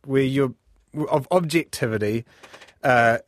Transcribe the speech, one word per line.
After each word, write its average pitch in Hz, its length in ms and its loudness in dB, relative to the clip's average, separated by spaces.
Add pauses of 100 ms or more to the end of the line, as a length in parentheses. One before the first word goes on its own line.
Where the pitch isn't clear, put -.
where 135 180 0
you're, 135 320 -2 (540)
of 147 220 -2
objectivity, 120 920 -2 (580)
uh, 117 460 4